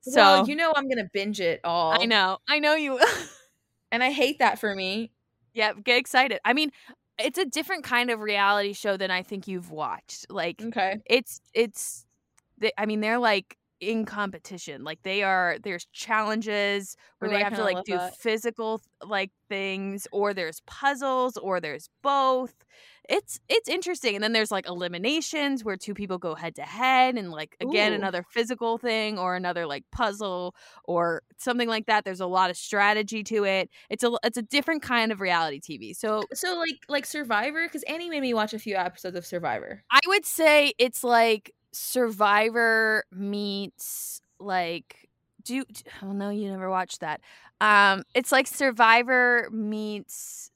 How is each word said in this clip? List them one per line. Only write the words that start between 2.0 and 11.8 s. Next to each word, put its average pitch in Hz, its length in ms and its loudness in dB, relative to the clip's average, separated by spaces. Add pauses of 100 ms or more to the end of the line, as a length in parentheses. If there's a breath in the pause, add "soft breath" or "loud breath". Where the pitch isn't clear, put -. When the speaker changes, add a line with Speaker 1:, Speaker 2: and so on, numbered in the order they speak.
Speaker 2:
I 233 40 2
know. 190 320 2 (100)
I 302 120 0
know 302 160 4
you 294 180 -2
will. 277 140 4
<laughs> 381 200 -4 (640 loud breath)
Speaker 1:
And 240 140 0
I 262 80 2
hate 277 280 0
that 220 200 4
for 208 160 -2
me. 196 360 -4 (420)
Speaker 2:
Yep, 208 320 -2
get 247 120 4
excited. 254 460 2
I 214 80 2
mean, 294 200 2 (460 loud breath)
it's 269 200 -2
a 370 80 0
different 320 400 -6
kind 247 240 0
of 226 100 0
reality 202 540 2
show 196 240 -2
than 190 140 -2
I 180 120 -2
think 196 240 -10
you've 180 240 -8
watched. 147 580 -8
Like, 175 320 -4
Speaker 1:
Okay. 214 440 -2
Speaker 2:
it's, - 340 0 (140)
it's, - 520 -4 (520)